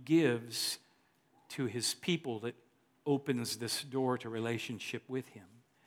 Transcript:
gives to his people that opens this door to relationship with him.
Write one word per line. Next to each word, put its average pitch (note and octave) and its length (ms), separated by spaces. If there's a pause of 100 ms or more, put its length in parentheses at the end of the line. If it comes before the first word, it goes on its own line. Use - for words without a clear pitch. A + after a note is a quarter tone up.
gives A#2+ 760 (720)
to C3 160
his A2+ 280
people D3 460
that A#2 160 (500)
opens C3+ 500
this A2+ 280
door C3 340
to A#2 100
relationship A2+ 800
with C3 200
him. G2 180 (400)